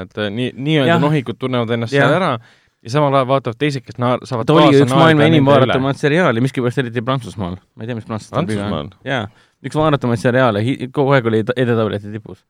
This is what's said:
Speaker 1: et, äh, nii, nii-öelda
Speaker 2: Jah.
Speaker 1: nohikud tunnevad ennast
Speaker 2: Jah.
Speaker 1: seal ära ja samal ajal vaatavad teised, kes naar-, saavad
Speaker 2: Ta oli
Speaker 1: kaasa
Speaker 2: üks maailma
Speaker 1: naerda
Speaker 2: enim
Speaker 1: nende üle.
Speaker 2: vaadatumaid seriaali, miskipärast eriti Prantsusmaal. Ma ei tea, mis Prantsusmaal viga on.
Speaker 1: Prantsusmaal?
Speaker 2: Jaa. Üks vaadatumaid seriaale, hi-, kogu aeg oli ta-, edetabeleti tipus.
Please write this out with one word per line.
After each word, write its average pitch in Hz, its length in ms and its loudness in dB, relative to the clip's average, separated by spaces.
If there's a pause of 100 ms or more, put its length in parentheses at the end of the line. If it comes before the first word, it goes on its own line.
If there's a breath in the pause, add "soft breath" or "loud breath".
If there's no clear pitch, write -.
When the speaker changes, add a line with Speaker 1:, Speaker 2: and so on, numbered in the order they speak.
Speaker 1:
et, - 120 -16
äh, 104 140 -4
nii, 120 240 -4
nii-öelda 143 400 0
Speaker 2:
Jah. 165 80 2
Speaker 1:
nohikud 147 340 -2
tunnevad 123 380 -4
ennast 117 180 -6
Speaker 2:
Jah. 143 140 4
Speaker 1:
seal 156 100 2
ära 185 120 -2 (520 soft breath)
ja 117 80 -16
samal 139 240 0
ajal 135 160 2
vaatavad 131 300 -2
teised, 143 260 -4
kes - 140 -12
naar-, 123 260 -2
saavad 117 220 -4
Speaker 2:
Ta 151 80 4
oli 160 160 6
Speaker 1:
kaasa 139 140 6
Speaker 2:
üks 123 100 -4
maailma 160 240 6
Speaker 1:
naerda 151 80 6
Speaker 2:
enim 156 160 4
Speaker 1:
nende 139 80 4
üle. 139 160 6
Speaker 2:
vaadatumaid 135 320 -2
seriaali, 147 420 0
miskipärast 127 400 -2
eriti 117 240 -6
Prantsusmaal. 101 540 -6 (160)
Ma 110 80 -14
ei 120 80 -8
tea, 117 80 -8
mis - 80 -18
Prantsusmaal 113 400 -6
viga 101 160 -4
on. 101 80 -4
Speaker 1:
Prantsusmaal? 87 400 -8
Speaker 2:
Jaa. 110 340 -8 (160)
Üks 143 160 -6
vaadatumaid 139 460 0
seriaale, 120 420 2
hi-, 127 240 -4
kogu 139 240 0
aeg 117 160 2
oli 110 160 0
ta-, 123 80 -2
edetabeleti 110 600 -2
tipus. 104 340 -16